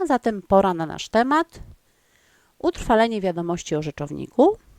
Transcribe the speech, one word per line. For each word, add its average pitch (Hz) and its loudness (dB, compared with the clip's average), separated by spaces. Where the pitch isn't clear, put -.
A 381 -4
zatem 240 0
pora 196 4
na 165 -6
nasz - -10
temat. 277 0
Utrwalenie 220 0
wiadomości 170 -4
o 151 -2
rzeczowniku, 151 0